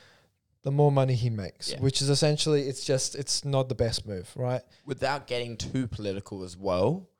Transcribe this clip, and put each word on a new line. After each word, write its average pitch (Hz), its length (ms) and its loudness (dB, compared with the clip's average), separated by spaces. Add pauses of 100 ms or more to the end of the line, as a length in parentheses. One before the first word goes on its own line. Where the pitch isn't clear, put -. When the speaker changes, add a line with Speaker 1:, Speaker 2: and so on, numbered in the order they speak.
(640)
Speaker 1:
the 135 80 -2
more 147 180 6
money 131 240 4
he 120 160 2
makes, 101 400 -6
Speaker 2:
Yeah. - 80 -6
Speaker 1:
which 135 240 2
is 139 80 2
essentially, 151 580 2
it's 135 160 -6
just, 135 300 0
it's - 300 -2
not 135 240 0
the 127 80 -4
best 117 280 0
move, 95 300 -8
right? 123 280 -2 (220)
Speaker 2:
Without 135 440 -4
getting 120 280 -4
too 131 300 -4
political 98 560 -6
as 87 140 -12
well 98 520 2 (120)